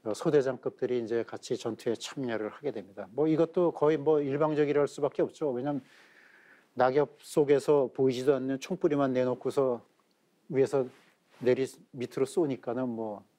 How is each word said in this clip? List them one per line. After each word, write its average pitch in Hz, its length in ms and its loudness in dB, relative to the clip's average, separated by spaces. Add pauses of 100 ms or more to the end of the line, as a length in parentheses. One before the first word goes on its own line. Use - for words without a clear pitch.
어, 107 100 -4
소대장급들이 131 840 0
이제 117 240 -2
같이 - 340 -8
전투에 113 360 -4
참여를 110 540 -6
하게 143 220 -8
됩니다. 98 420 -12
뭐, 143 140 0
이것도 160 460 2
거의 151 260 2
뭐, 147 240 2
일방적이라 147 580 0
할 143 80 2
수밖에 147 320 -4
없죠. 143 300 -2
왜냐면 135 320 -4 (920)
낙엽 131 480 2
속에서 143 720 4
보이지도 131 440 2
않는 131 240 -4
총뿌리만 143 520 0
내놓고서 127 680 0 (680)
위에서 135 380 0 (540)
내리-, 127 260 2 (240)
밑으로 131 340 -4
쏘니까는 127 640 -2
뭐 113 360 -8 (140)